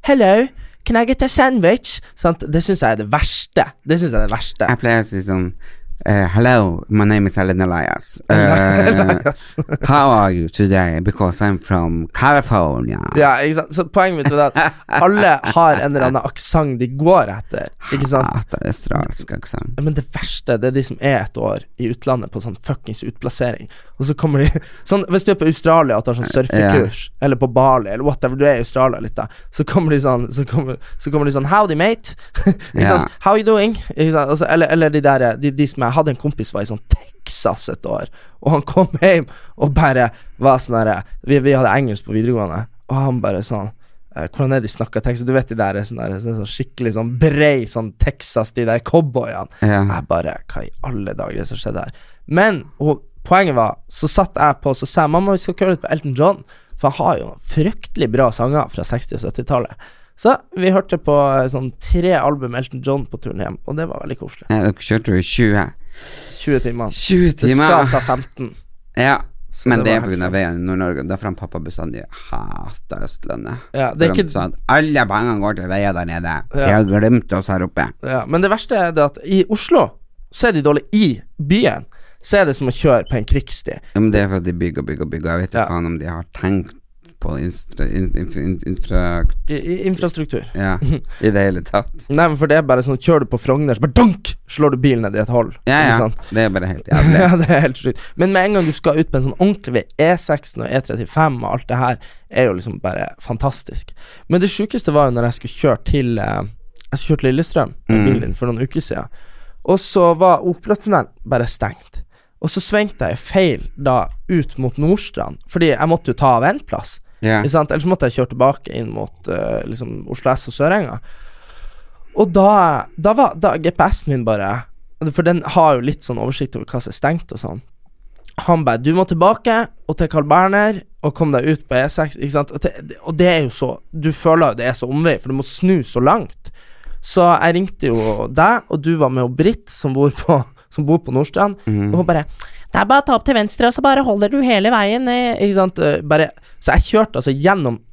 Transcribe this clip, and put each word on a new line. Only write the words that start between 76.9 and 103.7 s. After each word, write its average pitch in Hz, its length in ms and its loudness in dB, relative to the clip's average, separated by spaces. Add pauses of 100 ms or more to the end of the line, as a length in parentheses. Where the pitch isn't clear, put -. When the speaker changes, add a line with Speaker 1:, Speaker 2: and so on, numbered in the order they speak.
Speaker 2:
oss 95 160 -2
her 95 180 0
oppe. 64 220 -4 (140)
Speaker 1:
Ja, 127 240 -4
men 165 140 0
det 190 100 2
verste 220 280 -2
er 175 140 0
det 156 120 4
at - 200 -2
i 190 260 2
Oslo, 208 400 2 (420)
så - 160 0
er 165 40 2
de 151 100 0
dårlige 147 300 2
i 170 280 2 (220)
byen. 175 440 0 (360)
Så 202 180 2
er 185 60 4
det 139 100 -2
som 135 120 -4
å 127 60 -2
kjøre 123 340 4
på 135 80 -2
en 107 80 -2
krigssti. - 540 -2 (160)
Speaker 2:
Ja, 98 60 2
men 110 100 4
det 104 140 2
er 98 40 -2
for 95 80 -2
at 90 80 -4
de 90 80 -2
bygger, 85 300 -4
bygger, 73 240 -6
bygger. 80 240 -6
Jeg 85 100 -2
vet 95 100 -4
ikke 113 120 -4
Speaker 1:
Ja. 92 60 -2
Speaker 2:
faen 85 180 -4
om 85 120 -4
de 76 80 -8
har 85 180 -8 (100)
tenkt 95 400 -4 (460)
på 82 140 -4
instra-, - 560 -6
in-, 92 240 -2
in-, 82 220 -4
in-, 85 300 -2
infra- 87 580 0 (240)
Speaker 1:
I, 151 60 -2
i 170 220 -4 (120)
infrastruktur. 165 560 -4 (100)
Speaker 2:
Ja, 95 240 -2 (200)
Speaker 1:
<laughs> - 220 -10
Speaker 2:
i 107 100 4
det 101 40 0
hele 98 280 2
tatt. - 260 0 (200)
Speaker 1:
Nei, 160 200 4
men 151 80 0
for 151 100 0
det 147 120 4
er 160 40 2
bare 127 200 2
sånn, 131 160 -2
kjører 165 220 4
du 127 60 -2
på 123 140 -4
Frogner, 139 340 0
så 104 60 -6
bare 135 120 0
dunk, - 440 2 (100)
slår 147 240 2
du 127 60 0
bilen 127 260 2
ned 101 140 -4
i - 20 0
et 107 100 0
hull. 120 220 0 (160)
Speaker 2:
Ja, 139 140 4
Speaker 1:
Ikke 147 100 4
Speaker 2:
ja. 113 80 4
Speaker 1:
sant? 113 220 0 (100)
Speaker 2:
Det 107 80 0
er 113 100 2
bare 92 180 -2
helt - 200 -8
jævlig. 151 320 6
Speaker 1:
<laughs> - 0 -
Ja, 180 180 6
det 165 140 2
er 147 100 6
helt 143 160 0
sjukt. 131 220 -4 (180)
Men 190 160 2
med 185 120 4
en 208 100 0
gang 185 120 2
du 156 60 0
skal 151 260 0
ut 160 120 0
på 139 80 0
en 131 120 2
sånn - 80 -12
ordentlig 196 360 0
vei, 113 100 0 (140)
E 165 180 4
seks - 420 -6
og 117 120 -6
E 135 100 0
trettifem 123 600 -2
og 104 100 -4
alt 123 160 -6
det 123 100 -2
her, 123 200 0 (320)
er - 160 2
jo 104 80 2
liksom 98 260 -8
bare 95 280 -4 (120)
fantastisk. - 720 -6 (340)